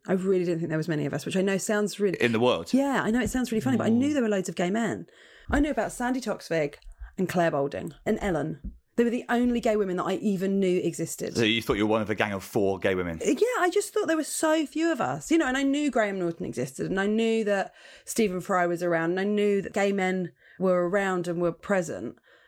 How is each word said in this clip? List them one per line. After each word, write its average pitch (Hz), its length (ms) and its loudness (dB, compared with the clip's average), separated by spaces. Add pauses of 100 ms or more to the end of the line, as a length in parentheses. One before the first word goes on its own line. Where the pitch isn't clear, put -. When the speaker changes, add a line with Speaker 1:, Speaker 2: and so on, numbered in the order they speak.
Speaker 1:
I - 60 0
really 185 320 2
didn't 170 140 0
think 165 100 -4
there 160 80 -2
was 156 120 -2
many 151 180 0
of 139 80 -2
us, 143 100 -6
which - 140 -4
I - 20 4
know 196 160 2
sounds 208 420 -2
really 196 220 0
Speaker 2:
In 117 120 4
the 110 80 2
world? 110 340 2
Speaker 1:
Yeah, 262 280 2
I - 80 0
know 240 120 2
it - 80 -2
sounds 254 200 -2
really 220 120 0
funny, 254 160 2
but - 80 0
I - 20 4
knew 240 220 4
Speaker 3:
Mm. - 20 0
Speaker 1:
there 285 100 2
were 220 60 2
loads 196 220 0
of 165 40 -10
gay 180 160 0
men. 190 360 -2 (440)
I 269 80 2
knew 294 120 2
about 214 200 -2
Sandy 247 300 -2
Toksvig 165 540 -2 (420)
and 185 140 0
Claire 170 200 2
Balding 143 440 -2 (100)
and 214 160 0
Ellen. 156 400 -2 (360)
They 233 80 4
were 233 60 2
the 240 200 -2
only 240 300 2
gay 220 160 2
women 190 200 0
that 175 80 -2
I 190 120 -2
even 196 440 0
knew 180 240 2
existed. - 500 -4
Speaker 2:
So 117 80 2
you 110 200 4
thought 113 160 0
you 107 80 4
were 107 60 2
one 110 100 2
of 101 80 -2
a 110 40 -2
gang 104 200 0
of 95 100 -6
four 98 340 0
gay 98 160 0
women? 87 300 -2
Speaker 1:
Yeah, 320 220 2 (140)
I 349 120 2
just 403 220 -2
thought 415 120 0
there 320 120 2
were 311 60 -2
so 311 420 0
few 330 260 -2
of 247 80 -2
us. 143 300 -4
You 330 80 4
know, 311 80 2
and 254 100 -2
I 277 60 0
knew 277 280 0
Graham 208 280 0
Norton 175 260 -4
existed, - 460 -6
and 190 100 -2
I 196 60 0
knew 226 380 2
that 196 280 0 (320)
Stephen 185 380 0
Fry 180 240 2
was 175 160 -2
around, 170 300 2
and 185 80 -2
I 190 40 0
knew 202 380 2
that - 100 -10
gay 202 200 2
men 185 400 -2 (260)
were 180 280 2
around 185 400 0
and 175 140 -2
were 170 120 2
present. 160 640 -2 (320)